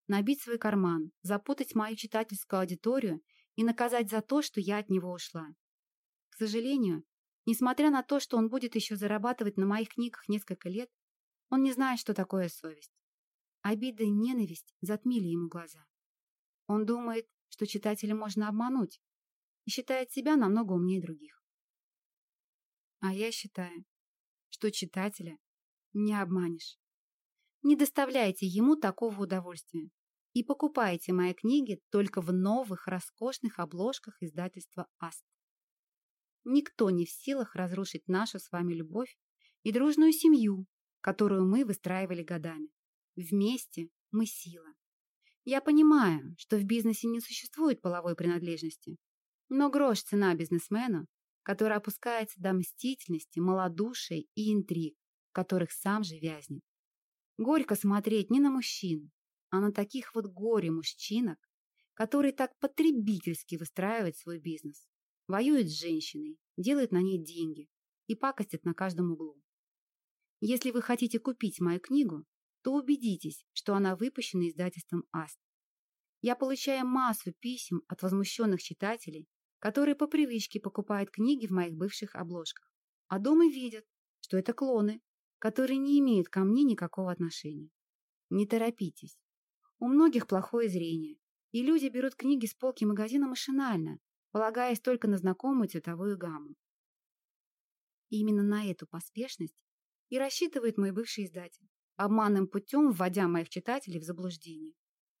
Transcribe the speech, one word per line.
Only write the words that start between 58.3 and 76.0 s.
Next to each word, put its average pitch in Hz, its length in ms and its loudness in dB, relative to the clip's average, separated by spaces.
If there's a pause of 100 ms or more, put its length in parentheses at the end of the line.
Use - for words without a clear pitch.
не 262 100 6
на 285 100 6
мужчин, 165 600 -4 (400)
а 185 100 2
на 208 120 2
таких 208 420 -4
вот 220 120 -2
горе-мужчинок, 190 1120 -2 (560)
которые 277 380 2
так 262 260 -4
потребительски 214 1000 0
выстраивают 185 600 -4
свой 170 220 -12
бизнес, 156 480 -10 (400)
воюют 233 420 4
с 151 100 -6
женщиной, 156 580 -6 (200)
делают 240 360 0
на 180 80 4
ней 190 180 2
деньги 160 500 -8 (380)
и 220 80 -2
пакостят 214 500 -4
на 170 100 0
каждом 175 380 0
углу. 151 280 -10 (1000)
Если 240 300 0
вы 233 120 -2
хотите 240 360 0
купить 226 420 -4
мою 175 200 0
книгу, 196 440 0 (380)
то 262 120 -2
убедитесь, 240 800 -2
что - 220 -4
она 196 220 0
выпущена 185 520 -2
издательством 175 640 -6
«АСТ». 160 260 -8 (800)